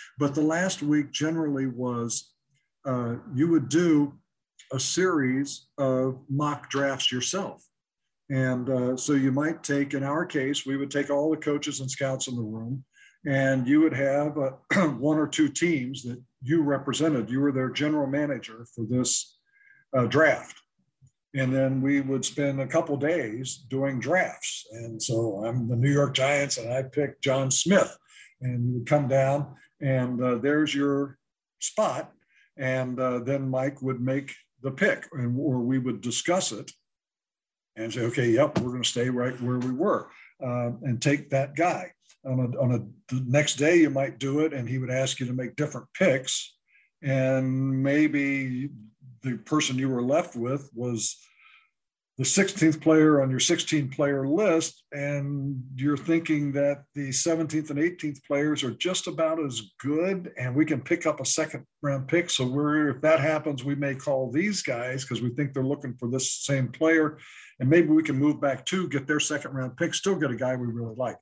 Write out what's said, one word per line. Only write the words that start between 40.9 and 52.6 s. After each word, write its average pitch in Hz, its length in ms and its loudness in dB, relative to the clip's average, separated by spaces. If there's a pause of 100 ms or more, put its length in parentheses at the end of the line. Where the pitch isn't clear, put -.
take 143 300 0
that 139 260 -2
guy. 165 360 0 (320)
On 131 140 -2
a, 123 220 -2
on 123 120 2
a, 120 60 2 (340)
the 127 140 -2
next 147 300 2
day, 165 240 6
you 151 100 6
might 135 280 -2
do 139 220 -2
it, 156 120 0
and 123 160 -6
he 131 100 -4
would 127 120 -4
ask 131 280 -2
you 131 80 -4
to 127 60 -4
make 127 240 -6
different 143 360 -4
picks. - 640 0 (460)
And 131 800 0
maybe 139 880 2 (520)
the 123 160 -4
person 147 380 0
you 135 120 0
were 127 140 0
left 143 340 0
with 135 360 -4
was 117 440 -4 (1040)
the 131 60 -2
sixteenth 160 560 2